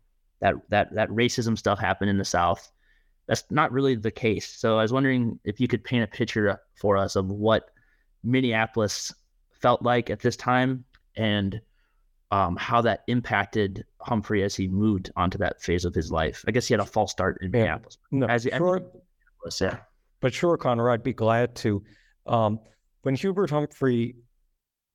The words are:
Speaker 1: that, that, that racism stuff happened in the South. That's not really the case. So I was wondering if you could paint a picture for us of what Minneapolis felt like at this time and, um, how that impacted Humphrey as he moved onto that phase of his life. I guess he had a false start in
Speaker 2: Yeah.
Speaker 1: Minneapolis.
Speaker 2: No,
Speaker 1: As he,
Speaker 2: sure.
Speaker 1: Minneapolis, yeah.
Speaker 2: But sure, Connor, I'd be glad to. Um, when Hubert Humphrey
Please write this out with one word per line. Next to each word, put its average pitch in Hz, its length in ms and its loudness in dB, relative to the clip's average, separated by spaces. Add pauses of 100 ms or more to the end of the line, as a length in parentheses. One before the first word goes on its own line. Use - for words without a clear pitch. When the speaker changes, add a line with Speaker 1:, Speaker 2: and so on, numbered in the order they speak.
(400)
Speaker 1:
that, 98 140 2 (160)
that, 104 240 0
that 104 160 -2
racism 113 480 0
stuff 101 200 0
happened 95 320 0
in 101 60 2
the 95 80 0
South. 87 480 0 (540)
That's - 240 -2
not 151 220 0
really 135 240 0
the 107 140 -4
case. 107 380 -2
So 113 300 0
I 110 40 2
was 110 100 0
wondering 131 520 0
if - 160 -4
you 127 80 2
could 117 160 -2
paint 117 200 0
a - 20 -6
picture 104 520 -2 (160)
for 101 220 2
us 98 200 0
of 98 100 0
what 104 440 0 (540)
Minneapolis 113 880 0 (380)
felt - 320 0
like 120 280 0
at 107 100 -6
this 120 160 0
time 127 480 0 (320)
and, 104 440 0 (720)
um, 95 260 0
how 117 240 0
that 113 260 0
impacted 104 800 -2 (160)
Humphrey 107 420 0
as 101 140 -2
he 95 120 -2
moved 98 480 0
onto 92 220 0
that 92 220 -2
phase 87 240 -2
of 85 100 -2
his 78 160 -2
life. 78 380 -2
I - 20 -2
guess 117 160 0
he 127 80 2
had 107 60 2
a 98 60 0
false 104 260 -2
start - 280 -2
in 92 120 -6
Speaker 2:
Yeah. 117 80 2
Speaker 1:
Minneapolis. 80 380 -2 (120)
Speaker 2:
No, 135 160 0
Speaker 1:
As 117 180 0
he, 131 60 0
Speaker 2:
sure. 180 300 0
Speaker 1:
Minneapolis, - 800 -14
yeah. 92 180 -2 (420)
Speaker 2:
But 123 140 0
sure, 170 220 2
Connor, 120 340 0
I'd 117 120 0
be 127 100 -2
glad 117 440 2
to. 104 280 -2 (420)
Um, 110 320 2 (440)
when 135 120 0
Hubert 185 360 0
Humphrey 131 640 0 (800)